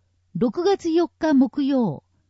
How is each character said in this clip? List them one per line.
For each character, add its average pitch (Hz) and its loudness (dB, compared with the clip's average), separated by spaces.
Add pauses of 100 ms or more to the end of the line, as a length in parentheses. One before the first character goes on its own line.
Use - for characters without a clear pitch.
(360)
六 247 -2
月 381 0
四 330 0
日 311 -2
木 269 2
曜、 254 -2 (260)